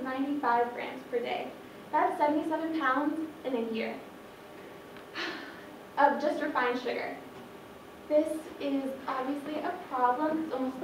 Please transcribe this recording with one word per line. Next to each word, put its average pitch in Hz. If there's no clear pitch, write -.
ninety-five 262
grams 262
per 247
day. -
That's 330
seventy-seven 311
pounds 285
in 262
a 226
year 220
<sighs> -
of 269
just 302
refined 247
sugar. -
This 302
is 277
obviously 277
a -
problem. 302
It's -
almost 262